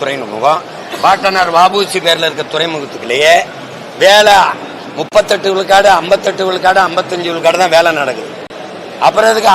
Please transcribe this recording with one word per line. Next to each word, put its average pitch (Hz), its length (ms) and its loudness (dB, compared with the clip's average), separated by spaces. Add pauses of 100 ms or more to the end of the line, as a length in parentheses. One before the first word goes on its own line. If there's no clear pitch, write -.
துறைமுகம், 135 580 -2 (440)
பாட்டனார் 185 520 2
வ.உ.சி. 185 500 2
பேர்ல 165 220 0
இருக்க 151 240 -6
துறைமுகத்துக்குள்ளேயே 151 800 0 (680)
வேலை 202 340 6 (640)
முப்பத்தெட்டு 196 540 0
விழுக்காடு, 190 360 2 (120)
ஐம்பத்தெட்டு 190 480 0
விழுக்காடு, 185 400 2
ஐம்பத்தஞ்சு 175 420 -4
விழுக்காடு 165 320 2
தான் 170 140 2
வேலை 170 240 4
நடக்குது. 123 300 -6 (760)
அப்புறம் 214 260 4
எதுக்கு 214 220 2